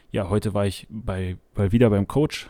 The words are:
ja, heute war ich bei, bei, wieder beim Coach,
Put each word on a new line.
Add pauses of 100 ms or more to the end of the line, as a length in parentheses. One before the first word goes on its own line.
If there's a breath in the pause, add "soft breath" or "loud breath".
(100)
ja,
heute
war
ich
bei, (160)
bei,
wieder
beim
Coach,